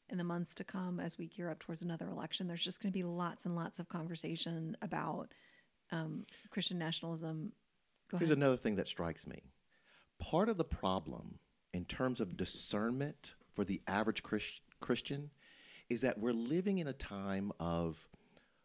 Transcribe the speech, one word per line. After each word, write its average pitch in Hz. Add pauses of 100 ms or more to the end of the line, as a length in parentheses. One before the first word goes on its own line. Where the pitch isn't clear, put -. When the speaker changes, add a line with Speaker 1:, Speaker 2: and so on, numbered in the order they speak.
Speaker 1:
in 185
the 175
months 170
to 190
come, 180
as 170
we 170
gear 175
up 156
towards 160
another 170
election, 180
there's 170
just 180
gonna 202
be 185
lots 175
and 180
lots 170
of 170
conversation 165
about, 160 (580)
um, 160 (240)
Christian 180
nationalism. 165 (580)
Go 180
Speaker 2:
Here's 165
Speaker 1:
ahead. 143
Speaker 2:
another 135
thing 107
that 95
strikes -
me. - (720)
Part 196
of 208
the 165
problem - (340)
in 90
terms 127
of 90
discernment 117 (180)
for 101
the 95
average 104
Chris-, - (180)
Christian 139 (580)
is 117
that 123
we're 113
living 165
in 160
a 131
time 98
of 85 (580)